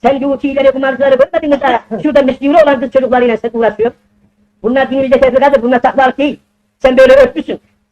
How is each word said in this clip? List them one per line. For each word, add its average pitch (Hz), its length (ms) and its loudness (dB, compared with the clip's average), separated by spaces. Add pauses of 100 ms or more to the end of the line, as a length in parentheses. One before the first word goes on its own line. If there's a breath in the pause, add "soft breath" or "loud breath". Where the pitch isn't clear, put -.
Sen 269 180 0
yukileri, 269 520 -2
kumarcıları 269 440 -2
görmedin 302 340 -2
mi? 269 100 -2
Daha 226 420 -4
şurada 285 200 2
müslüman 277 400 0
olan 277 180 0
kız 240 100 -6
çocuklarıyla 247 460 0
sen 226 160 -8
uğraşıyor. 226 400 -2 (680)
Bunlar 254 280 -2
dinimizde 262 300 0
tefrikadır, 262 420 2
bunlar 247 200 0
takvalık 262 360 0
değil. 277 220 -4 (380)
Sen 262 200 0
böyle 262 140 6
örtmüşsün. 262 480 0 (320)